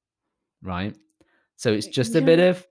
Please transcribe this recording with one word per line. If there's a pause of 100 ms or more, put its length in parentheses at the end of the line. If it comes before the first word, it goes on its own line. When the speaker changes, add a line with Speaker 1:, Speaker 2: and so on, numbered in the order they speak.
(640)
Speaker 1:
right? (600)
So
it's
just
a
Speaker 2:
Yeah.
Speaker 1:
bit
of,